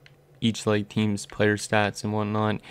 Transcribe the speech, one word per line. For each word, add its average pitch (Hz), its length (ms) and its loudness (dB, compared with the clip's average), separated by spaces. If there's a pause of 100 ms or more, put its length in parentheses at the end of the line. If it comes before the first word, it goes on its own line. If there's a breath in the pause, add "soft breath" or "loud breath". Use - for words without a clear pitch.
(420)
each, 113 240 0
like, 104 240 2
team's 107 380 -2
player 104 280 2
stats 104 480 0
and 107 80 -4
whatnot. 107 600 0